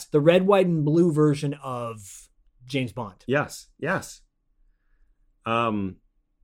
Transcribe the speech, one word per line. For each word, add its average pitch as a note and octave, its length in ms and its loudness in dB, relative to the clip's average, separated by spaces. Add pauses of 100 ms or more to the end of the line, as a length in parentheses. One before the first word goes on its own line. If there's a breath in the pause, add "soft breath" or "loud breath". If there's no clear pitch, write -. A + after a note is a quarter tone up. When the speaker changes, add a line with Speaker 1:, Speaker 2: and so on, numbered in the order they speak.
(120)
Speaker 1:
the D3+ 80 2
red, F3 280 4
white, G3 180 4
and E3 180 0
blue E3 300 2
version D3 480 0
of A#2 640 -12 (380)
James B2+ 280 -4
Bond. G2+ 340 -12
Speaker 2:
Yes, - 400 -4 (100)
yes. - 440 -8 (1200)
Um, A2 520 -4 (460)